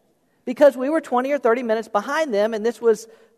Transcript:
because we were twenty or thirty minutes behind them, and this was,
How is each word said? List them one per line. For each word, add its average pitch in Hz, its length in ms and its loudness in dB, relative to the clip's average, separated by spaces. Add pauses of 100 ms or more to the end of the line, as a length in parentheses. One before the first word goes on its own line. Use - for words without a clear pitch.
(440)
because 254 320 4
we 262 140 -4
were 320 100 0
twenty 262 320 -2
or 285 60 0
thirty 247 240 2
minutes 220 260 -4
behind 269 460 -2
them, 208 180 0
and 214 140 -6
this 233 160 -6
was, 226 260 0 (300)